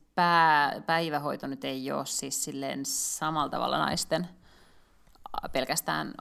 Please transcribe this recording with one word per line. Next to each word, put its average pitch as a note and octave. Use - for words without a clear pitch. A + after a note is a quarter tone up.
pää-, E3
päivähoito D3
nyt C3+
ei C3+
oo C#3
siis -
silleen C#3
samalla D#3
tavalla B2
naisten, D#3+
a, -
pelkästään D#3